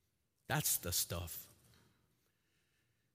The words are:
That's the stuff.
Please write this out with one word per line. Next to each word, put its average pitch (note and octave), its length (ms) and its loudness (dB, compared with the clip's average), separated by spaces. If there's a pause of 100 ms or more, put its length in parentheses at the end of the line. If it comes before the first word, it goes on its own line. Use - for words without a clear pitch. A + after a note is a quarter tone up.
(480)
That's D3 300 2
the E2+ 140 -2
stuff. F2 440 -2 (1800)